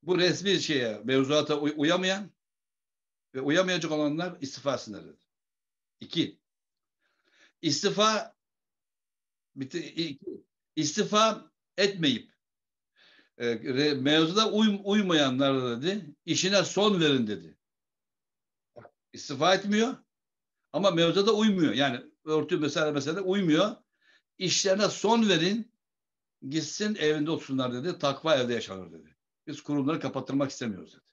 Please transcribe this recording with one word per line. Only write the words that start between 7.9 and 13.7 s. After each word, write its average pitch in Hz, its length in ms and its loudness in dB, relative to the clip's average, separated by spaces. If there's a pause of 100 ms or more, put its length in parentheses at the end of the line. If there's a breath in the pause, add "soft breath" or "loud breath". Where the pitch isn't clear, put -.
bitti, 135 240 -10
iki, 143 640 -10 (320)
istifa 208 760 0 (260)
etmeyip 170 560 0 (1040 soft breath)
e, 120 80 -4
re-, 131 540 0